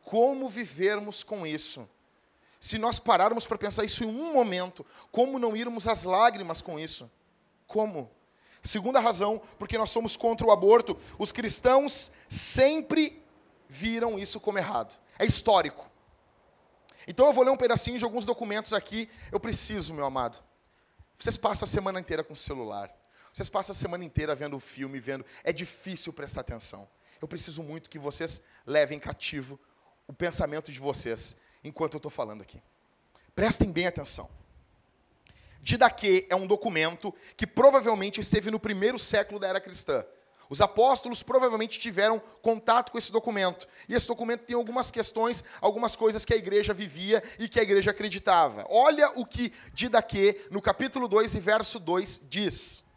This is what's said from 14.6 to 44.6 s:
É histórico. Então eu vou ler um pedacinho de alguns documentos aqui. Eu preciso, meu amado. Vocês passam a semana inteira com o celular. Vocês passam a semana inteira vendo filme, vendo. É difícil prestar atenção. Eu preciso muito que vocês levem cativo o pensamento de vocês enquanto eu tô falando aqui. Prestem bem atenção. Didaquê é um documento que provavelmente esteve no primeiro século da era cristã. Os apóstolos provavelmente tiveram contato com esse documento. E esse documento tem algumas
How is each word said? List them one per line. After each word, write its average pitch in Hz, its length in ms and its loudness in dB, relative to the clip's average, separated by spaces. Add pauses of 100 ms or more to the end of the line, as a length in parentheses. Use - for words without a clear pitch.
É - 80 4
histórico. 190 640 2 (1160)
Então 247 200 4
eu 294 40 6
vou 254 140 4
ler 262 60 4
um 269 40 4
pedacinho 240 420 0
de 233 60 -4
alguns 220 220 -4
documentos 214 480 -4
aqui. 220 360 -4 (220)
Eu 202 80 -4
preciso, 202 540 -4
meu 147 100 -6
amado. 131 400 -4 (760)
Vocês - 200 -4
passam 214 280 -2
a 196 40 -4
semana 190 280 -4
inteira 160 280 -6
com 156 80 -20
o - 20 -16
celular. 107 580 -10 (380)
Vocês 196 160 -8
passam 196 240 -4
a 180 40 -8
semana 175 280 -6
inteira 151 320 -2
vendo 143 240 -10
filme, 135 400 -12
vendo. 127 260 -10 (200)
É 165 80 0
difícil 170 580 -10
prestar 139 300 -12
atenção. 107 480 -14 (320)
Eu 156 60 -12
preciso 165 360 -12
muito 160 260 -16
que - 80 -20
vocês 147 460 -8 (220)
levem 143 340 0
cativo 139 580 -10 (480)
o - 60 -18
pensamento 151 640 -6
de 131 80 -16
vocês 127 560 -6 (240)
enquanto 151 340 -8
eu 151 40 -10
tô 151 100 -12
falando 107 320 -10
aqui. - 200 -20 (760)
Prestem 208 340 2
bem 170 160 -2
atenção. 151 440 -6 (1300)
Didaquê 208 680 4
é 180 60 2
um 190 120 -2
documento 175 680 -2 (220)
que - 100 -4
provavelmente 220 760 4
esteve 208 280 0
no 220 80 -2
primeiro 214 400 -2
século 208 440 0
da 196 80 -4
era 190 100 -2
cristã. 180 460 -4 (440)
Os 143 120 0
apóstolos 240 600 2
provavelmente 240 560 2
tiveram 214 400 0 (240)
contato 226 520 2
com 233 40 -4
esse - 140 -2
documento. 202 560 -2 (220)
E 196 40 -4
esse 240 140 2
documento 233 380 -4
tem 240 100 -6
algumas 240 340 -2